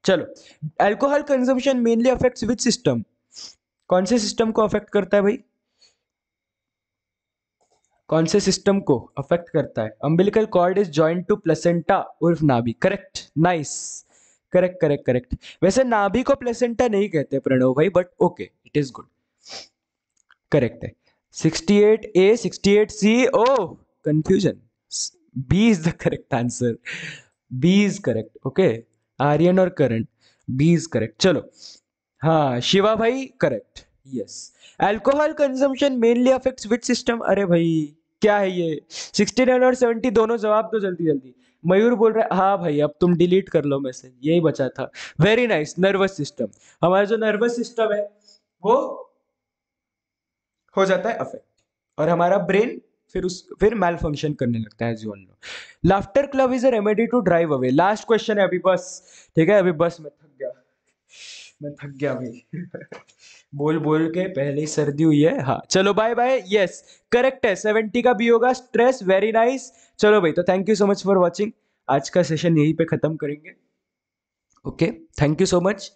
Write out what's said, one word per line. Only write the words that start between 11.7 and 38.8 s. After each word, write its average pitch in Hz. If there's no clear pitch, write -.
उर्फ 160
नाभि। 123
करेक्ट, -
नाइस, 160
करेक्ट, 180
करेक्ट, 143
करेक्ट। 123
वैसे 208
नाभि 220
को 277
प्लेसेंटा 240
नहीं 202
कहते 139
प्रणव 131
भाई, 156
but 180
okay, 175
it 151
is 127
good, -
करेक्ट 127
है। -
सिक्सटी -
एट 214
ए, 190
सिक्सटी 196
एट 208
सी, 226
oh, 247
confusion, 156
B 185
is 180
the 165
correct -
answer, 120
B 127
is 196
correct। -
ओके, 135
आर्यन 156
और 185
करण, 120
B 131
is 160
correct। 110
चलो, 170
हाँ, 147
शिवा 202
भाई, 247
करेक्ट, 123
यस। -
Alcohol 277
consumption 269
mainly 240
affects 247
which 240
system? 233
अरे 196
भाई, 165
क्या 208
है 196
ये? 165